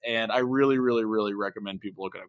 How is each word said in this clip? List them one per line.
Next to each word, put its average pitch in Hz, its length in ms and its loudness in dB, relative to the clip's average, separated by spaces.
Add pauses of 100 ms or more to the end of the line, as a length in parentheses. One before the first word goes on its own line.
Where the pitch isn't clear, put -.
and 113 260 0
I 123 60 2
really, 131 400 4
really, 120 260 2
really 107 300 0
recommend 101 460 -6
people 95 240 -10
look 95 100 -10
it 95 80 -14
up 92 60 -20